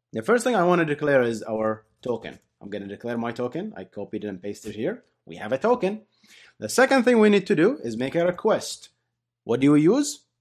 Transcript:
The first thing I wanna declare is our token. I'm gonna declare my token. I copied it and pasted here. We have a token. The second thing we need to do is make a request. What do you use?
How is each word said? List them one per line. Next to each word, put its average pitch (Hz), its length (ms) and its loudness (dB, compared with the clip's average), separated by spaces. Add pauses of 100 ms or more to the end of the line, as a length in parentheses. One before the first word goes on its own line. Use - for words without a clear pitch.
(140)
The 110 80 -6
first 233 220 0
thing 247 120 0
I 180 80 2
wanna 175 220 4
declare 143 360 2
is 117 220 -2
our 110 420 -4 (160)
token. 113 380 -8 (220)
I'm 101 80 -18
gonna 101 180 -10
declare 117 300 -8
my 117 140 -4
token. 143 440 -8
I 95 100 -14
copied 101 380 -12
it 104 40 -8
and 92 140 -10
pasted 101 340 -12
here. 156 280 -6 (220)
We 82 120 -18
have 107 140 -8
a 131 60 0
token. 214 440 -2 (580)
The 107 100 -8
second 262 340 4
thing 240 160 4
we 214 100 6
need 202 180 2
to 208 80 2
do 190 280 2
is 113 140 -6
make 131 180 -4
a 170 100 2
request. - 640 -2 (540)
What 117 160 -2
do 135 60 2
you 147 100 6
use? 202 500 2 (160)